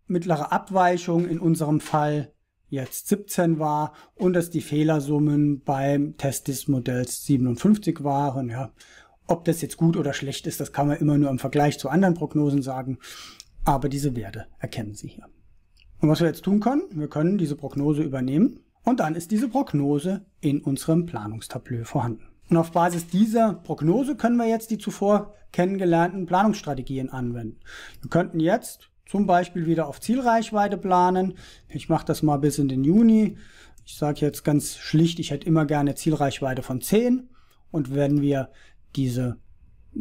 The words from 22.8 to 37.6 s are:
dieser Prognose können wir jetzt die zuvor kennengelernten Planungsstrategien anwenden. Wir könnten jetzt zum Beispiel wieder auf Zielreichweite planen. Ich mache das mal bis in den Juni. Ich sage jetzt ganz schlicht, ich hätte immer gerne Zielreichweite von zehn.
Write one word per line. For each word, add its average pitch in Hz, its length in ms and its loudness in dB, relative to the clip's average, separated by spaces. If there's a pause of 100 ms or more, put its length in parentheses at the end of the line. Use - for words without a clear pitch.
dieser 220 460 2
Prognose 208 640 0
können 240 180 0
wir 233 120 0
jetzt 226 240 -2
die 214 60 -4
zuvor 208 560 0 (200)
kennengelernten 180 720 0
Planungsstrategien 139 840 -2
anwenden. 120 520 -8 (400)
Wir - 80 -14
könnten 170 320 0
jetzt - 480 -2 (160)
zum 202 200 0
Beispiel 175 400 2
wieder 160 220 0
auf 143 140 -12
Zielreichweite 220 760 0
planen. 185 580 2 (340)
Ich - 180 -10
mache 156 180 0
das - 180 -2
mal 147 160 4
bis 147 200 0
in 139 80 2
den 131 160 0
Juni. 214 540 6 (480)
Ich - 100 -20
sage 147 240 -2
jetzt 147 240 -2
ganz 147 320 0
schlicht, 165 440 2
ich 160 120 -6
hätte 143 160 -8
immer 160 180 4
gerne 143 300 0
Zielreichweite 139 640 -2
von 127 200 -6
zehn. 247 480 2 (420)